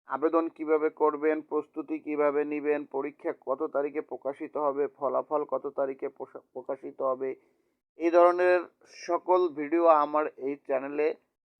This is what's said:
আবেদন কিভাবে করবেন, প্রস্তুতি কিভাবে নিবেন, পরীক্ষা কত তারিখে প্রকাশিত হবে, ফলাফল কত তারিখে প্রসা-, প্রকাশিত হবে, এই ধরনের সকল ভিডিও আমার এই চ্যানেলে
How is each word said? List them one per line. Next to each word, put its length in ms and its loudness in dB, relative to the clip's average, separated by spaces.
আবেদন 440 0
কিভাবে 400 0
করবেন, 520 0
প্রস্তুতি 580 -6
কিভাবে 460 0
নিবেন, 400 -2
পরীক্ষা 560 -8
কত 220 -4
তারিখে 380 -4
প্রকাশিত 560 -10
হবে, 300 -2
ফলাফল 580 -4
কত 220 -6
তারিখে 420 -6
প্রসা-, 320 -16
প্রকাশিত 480 -10
হবে, 340 -2
এই 140 0
ধরনের 500 6
সকল 640 0
ভিডিও 380 0
আমার 400 4
এই 280 -6
চ্যানেলে 600 -2